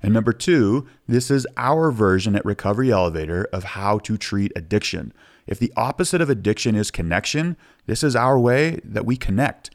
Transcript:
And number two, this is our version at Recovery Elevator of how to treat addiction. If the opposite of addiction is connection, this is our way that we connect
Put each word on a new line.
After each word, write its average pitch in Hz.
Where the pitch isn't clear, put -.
And 101
number 110
two, 127
this 123
is 139
our 151
version 101
at -
Recovery 104
Elevator 85
of 95
how 101
to 110
treat 101
addiction. 82
If 101
the 120
opposite 147
of 160
addiction 107
is 107
connection, 147
this -
is 139
our 127
way 131
that 107
we 123
connect -